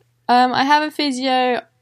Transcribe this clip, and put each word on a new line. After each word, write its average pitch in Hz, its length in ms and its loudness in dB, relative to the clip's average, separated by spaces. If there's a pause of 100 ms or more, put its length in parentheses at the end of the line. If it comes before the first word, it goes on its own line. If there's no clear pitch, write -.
(280)
Um, 247 240 2
I 262 120 0
have 294 180 2
a 302 80 -6
physio, 254 720 -2 (220)